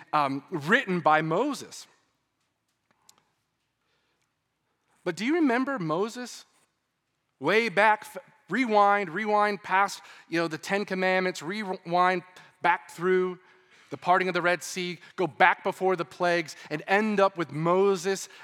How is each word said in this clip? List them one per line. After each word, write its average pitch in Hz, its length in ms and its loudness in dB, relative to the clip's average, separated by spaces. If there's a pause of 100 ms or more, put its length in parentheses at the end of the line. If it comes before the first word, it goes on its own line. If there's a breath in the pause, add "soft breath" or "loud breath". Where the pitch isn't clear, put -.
(120)
um, 139 380 0
written 185 500 0
by 156 220 4
Moses. 185 640 -4 (3250)
But 175 120 -4
do 202 80 -6
you 285 100 0
remember 262 440 0
Moses? 202 680 -6 (960)
Way 208 300 2
back, 208 320 4
f-, - 160 -16 (300)
rewind, 202 640 2
rewind 208 520 0
past, 190 400 0 (260 loud breath)
you 165 100 -4
know, 165 100 0
the 156 100 -10
Ten 202 260 -4
Commandments, 185 580 -2
rewind 185 800 -2 (380 loud breath)
back 175 300 0
through 185 480 0 (520 soft breath)
the 135 80 -12
parting 185 300 2
of 175 60 -2
the 175 80 0
Red 175 200 0
Sea, 180 360 -8 (160 loud breath)
go 180 120 -2
back 180 360 4
before 185 320 -2
the 170 120 -4
plagues, 170 500 -2 (140 loud breath)
and 151 180 -6
end 208 320 2
up 196 160 2
with 151 160 -6
Moses 185 760 0 (160 loud breath)